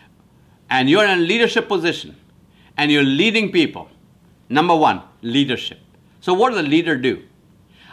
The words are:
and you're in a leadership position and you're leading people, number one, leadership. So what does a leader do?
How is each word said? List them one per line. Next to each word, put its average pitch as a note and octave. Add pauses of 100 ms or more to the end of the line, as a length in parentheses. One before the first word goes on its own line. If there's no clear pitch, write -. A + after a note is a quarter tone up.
(680)
and C3
you're F3
in F#3+
a -
leadership A3+
position E3 (640)
and D3
you're D3
leading G3
people, B2 (600)
number E3
one, A#2+ (200)
leadership. B2 (420)
So F3+
what A3+
does A3
a E3
leader D#3
do? B2 (720)